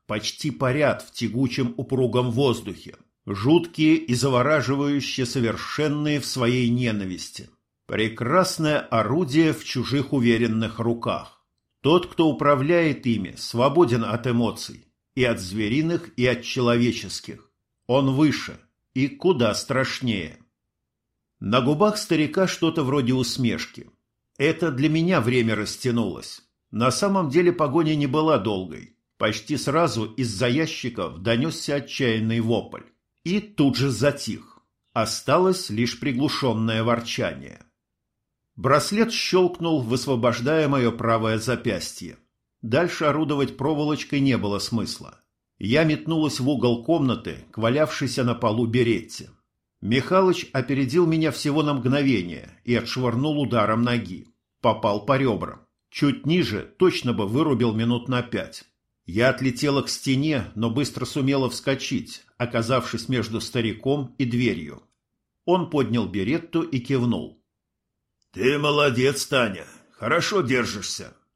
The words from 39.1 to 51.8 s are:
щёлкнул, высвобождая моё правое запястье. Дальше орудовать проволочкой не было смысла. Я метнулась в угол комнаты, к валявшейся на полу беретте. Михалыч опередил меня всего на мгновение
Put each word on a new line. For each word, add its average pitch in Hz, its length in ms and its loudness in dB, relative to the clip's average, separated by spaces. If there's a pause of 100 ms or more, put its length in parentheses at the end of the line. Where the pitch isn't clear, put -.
щёлкнул, 175 680 0
высвобождая 123 840 0
моё 131 240 2
правое 113 460 0
запястье. 107 800 -4 (440)
Дальше 156 440 0
орудовать 143 520 0
проволочкой 147 640 0
не 135 160 4
было 101 220 -2
смысла. - 600 -6 (400)
Я 120 240 2
метнулась 156 560 0
в 131 100 0
угол 120 340 0
комнаты, 117 680 -2
к - 80 -10
валявшейся 135 640 0
на 120 100 0
полу 117 320 0
беретте. 113 640 -2 (520)
Михалыч 170 680 2
опередил 135 540 2
меня 160 260 2
всего 151 320 0
на 147 100 0
мгновение 123 920 0